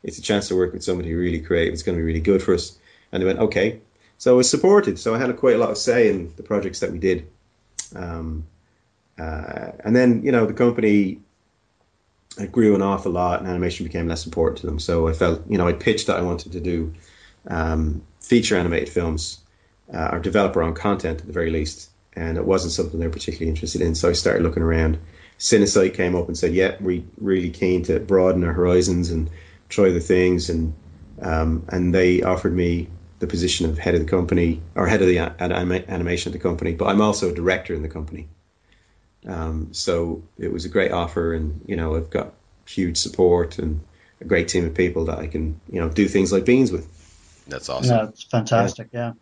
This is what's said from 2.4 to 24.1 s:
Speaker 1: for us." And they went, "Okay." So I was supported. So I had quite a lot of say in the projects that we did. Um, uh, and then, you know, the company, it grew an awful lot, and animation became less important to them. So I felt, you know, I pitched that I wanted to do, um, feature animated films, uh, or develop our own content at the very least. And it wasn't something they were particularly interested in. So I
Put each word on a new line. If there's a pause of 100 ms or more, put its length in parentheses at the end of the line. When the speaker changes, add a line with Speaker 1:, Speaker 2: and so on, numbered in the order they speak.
Speaker 1:
for
us." (340)
And
they
went,
"Okay." (360)
So
I
was
supported.
So
I
had
quite
a
lot
of
say
in
the
projects
that
we
did. (680)
Um, (760)
uh, (120)
and
then,
you
know,
the
company, (1200)
it
grew
an
awful
lot,
and
animation
became
less
important
to
them.
So
I
felt,
you
know,
I
pitched
that
I
wanted
to
do, (540)
um, (180)
feature
animated
films, (540)
uh,
or
develop
our
own
content
at
the
very
least. (260)
And
it
wasn't
something
they
were
particularly
interested
in.
So
I